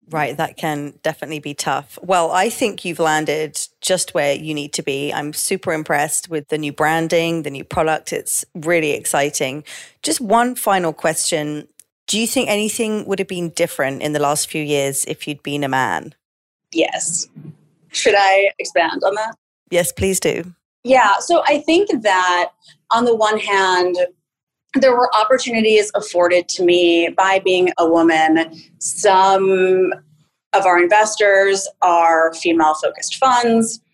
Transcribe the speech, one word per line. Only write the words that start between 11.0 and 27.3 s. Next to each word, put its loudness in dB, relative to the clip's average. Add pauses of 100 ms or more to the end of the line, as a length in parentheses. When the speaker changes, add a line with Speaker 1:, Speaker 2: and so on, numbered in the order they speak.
Speaker 1:
Do -2
you -2
think -2
anything -2
would -4
have -4
been -6
different -4
in -4
the -2
last -2
few -6
years -2
if -10
you'd -10
been -4
a -2
man? -2 (580)
Speaker 2:
Yes. -4 (640)
Should 0
I 4
expand -2
on 0
that? -6 (340)
Speaker 1:
Yes, 0
please -2
do. -4 (300)
Speaker 2:
Yeah, 4
so 2
I 2
think 0
that 0 (420)
on 2
the 4
one 0
hand, 0 (800)
there 4
were 2
opportunities 2
afforded 2
to -2
me 4
by 2